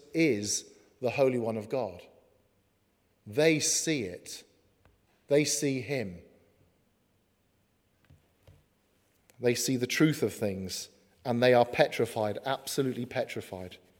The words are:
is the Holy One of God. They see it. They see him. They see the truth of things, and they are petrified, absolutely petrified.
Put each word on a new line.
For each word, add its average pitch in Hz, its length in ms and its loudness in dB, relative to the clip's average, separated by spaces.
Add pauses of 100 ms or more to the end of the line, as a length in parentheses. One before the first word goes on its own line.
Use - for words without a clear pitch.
(120)
is 110 520 0 (360)
the 123 100 0
Holy 131 280 2
One 113 180 -2
of 107 120 -8
God. 107 340 -6 (1200)
They 147 360 2
see - 420 0
it. - 400 -10 (840)
They 147 160 4
see 139 360 -2
him. 107 380 -6 (3250)
They 123 160 4
see 131 220 0
the 120 100 -2
truth 156 340 4
of 107 140 0
things, 95 540 -4 (360)
and 120 160 0
they 123 140 8
are 120 100 8
petrified, 110 800 0
absolutely 131 640 -4
petrified. 104 680 -8 (240)